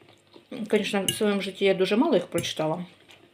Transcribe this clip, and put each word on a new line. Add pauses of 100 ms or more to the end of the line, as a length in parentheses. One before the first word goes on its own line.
(680)
Конечно,
в
своём
житті
я
дуже
мало
їх
прочитала. (500)